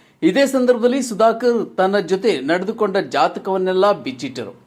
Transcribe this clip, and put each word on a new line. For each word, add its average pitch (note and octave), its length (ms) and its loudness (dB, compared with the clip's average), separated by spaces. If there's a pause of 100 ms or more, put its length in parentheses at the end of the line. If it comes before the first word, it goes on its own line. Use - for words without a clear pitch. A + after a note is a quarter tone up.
(220)
ಇದೇ F#3 240 4
ಸಂದರ್ಭದಲ್ಲಿ B3 560 2
ಸುಧಾಕರ್ A3+ 760 0
ತನ್ನ F#3+ 220 2
ಜೊತೆ F#3 420 0
ನಡೆದುಕೊಂಡ F#3+ 560 -2
ಜಾತಕವನ್ನೆಲ್ಲ F#3 960 0
ಬಿಚ್ಚಿಟ್ಟರು. B2 640 -10 (100)